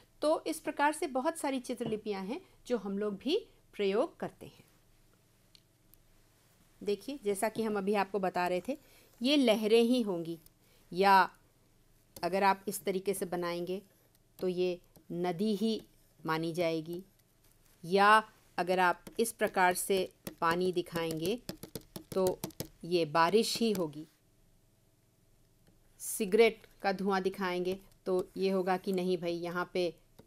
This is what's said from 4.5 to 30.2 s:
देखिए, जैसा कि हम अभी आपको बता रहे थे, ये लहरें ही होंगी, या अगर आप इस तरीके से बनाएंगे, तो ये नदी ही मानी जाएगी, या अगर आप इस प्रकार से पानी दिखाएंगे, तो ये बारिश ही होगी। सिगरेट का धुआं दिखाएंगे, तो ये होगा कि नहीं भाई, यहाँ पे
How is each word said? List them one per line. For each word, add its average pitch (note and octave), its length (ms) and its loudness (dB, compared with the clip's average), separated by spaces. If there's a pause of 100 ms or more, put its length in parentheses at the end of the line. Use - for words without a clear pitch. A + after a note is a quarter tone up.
देखिए, G#3 420 -6
जैसा G3+ 240 -2
कि A3 140 -4
हम G#3+ 160 -2
अभी G3 160 -2
आपको G3 240 0
बता F3+ 300 -2
रहे F3+ 200 -2
थे, C#4+ 100 -6 (440)
ये C#4 140 2
लहरें A3+ 460 4
ही A#3+ 200 4
होंगी, E3+ 360 -4 (540)
या F#3+ 380 6 (920)
अगर F#3 200 0
आप G3 260 2
इस - 160 -8
तरीके F#3+ 300 -2
से G3 120 -4
बनाएंगे, F3 560 -4 (580)
तो F#3 80 0
ये F3+ 320 -2 (320)
नदी F3+ 420 -2
ही A3 280 -2 (440)
मानी D#3+ 260 -4
जाएगी, E3 520 -4 (800)
या G3+ 480 6 (240)
अगर F3+ 220 0
आप F3+ 260 2 (160)
इस A3+ 120 0
प्रकार F#3 420 2
से F#3 380 -2 (280)
पानी F3 320 2
दिखाएंगे, E3+ 720 -4 (720)
तो F#3 280 0 (440)
ये E3+ 200 0
बारिश E3+ 540 2
ही A3+ 140 2
होगी। D#3+ 360 -6 (1900)
सिगरेट A3 680 2 (160)
का G3 100 0
धुआं F#3+ 300 0
दिखाएंगे, F#3 580 0 (260)
तो F#3 300 0
ये F#3+ 140 0
होगा F#3 260 0
कि F#3+ 160 -4
नहीं F#3 260 0
भाई, F3 140 -4
यहाँ F3 420 -4
पे F3+ 200 0 (320)